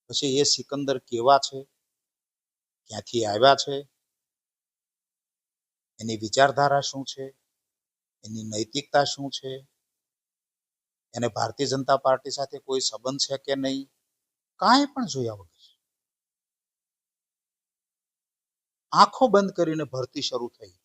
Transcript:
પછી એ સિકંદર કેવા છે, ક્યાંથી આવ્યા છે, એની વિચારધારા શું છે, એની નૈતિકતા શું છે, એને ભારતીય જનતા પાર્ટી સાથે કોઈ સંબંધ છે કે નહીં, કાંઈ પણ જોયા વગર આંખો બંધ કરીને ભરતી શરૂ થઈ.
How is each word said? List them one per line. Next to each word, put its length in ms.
પછી 380
એ 60
સિકંદર 540
કેવા 400
છે, 200
ક્યાંથી 340
આવ્યા 300
છે, 200
એની 220
વિચારધારા 600
શું 220
છે, 220
એની 240
નૈતિકતા 560
શું 240
છે, 220
એને 140
ભારતીય 440
જનતા 260
પાર્ટી 340
સાથે 280
કોઈ 220
સંબંધ 420
છે 140
કે 180
નહીં, 320
કાંઈ 320
પણ 140
જોયા 320
વગર 240
આંખો 360
બંધ 260
કરીને 320
ભરતી 360
શરૂ 280
થઈ. 360